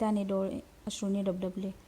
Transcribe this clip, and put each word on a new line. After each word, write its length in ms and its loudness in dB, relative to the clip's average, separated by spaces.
त्याने 240 2
डोळे 360 0
अश्रूंनी 360 0
डबडबले. 480 -2